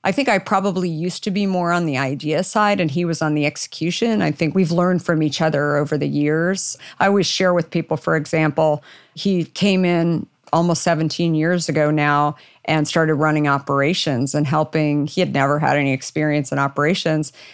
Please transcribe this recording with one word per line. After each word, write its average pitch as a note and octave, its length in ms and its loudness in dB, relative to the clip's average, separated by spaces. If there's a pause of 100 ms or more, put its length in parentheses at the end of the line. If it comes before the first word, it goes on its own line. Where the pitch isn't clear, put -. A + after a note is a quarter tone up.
I F#3+ 80 0
think C4 160 0
I G#3 100 4
probably F#3+ 500 0
used E3 360 -4
to G3+ 80 -2
be G3+ 120 0
more F3+ 280 0
on E3+ 120 0
the C#3 140 -2
idea D3 460 -2
side G#3 360 2
and E3 100 0
he F3 140 -2
was E3 160 -2
on D3+ 140 0
the D3+ 120 0
execution. F#3+ 760 -2
I D#3 80 0
think D3+ 240 -2
we've F#3 160 2
learned F3 340 0
from D#3 200 2
each D3 180 -2
other D3 340 0
over D3 220 0
the C#3+ 100 -2
years. D#3 720 0 (220)
I G3 80 4
always G3+ 180 2
share F#3 260 0
with E3+ 160 0
people, D#3+ 280 -4
for E3 180 -2
example, D#3 680 0 (300)
he F#3 300 0
came F#3 400 0
in E3+ 420 0 (260)
almost E3+ 300 2
seventeen E3 520 0
years E3 340 0
ago D3+ 220 0
now D3 460 2 (280)
and D3+ 240 0
started D#3 280 2
running D3+ 320 2
operations C#3 840 0
and D3+ 120 0
helping. D3+ 600 0
He - 140 -4
had F3 140 0
never C#3+ 240 2
had C#3+ 180 2
any C#3 160 2
experience D3 600 -2
in C#3 60 -2
operations. D3+ 760 0 (200)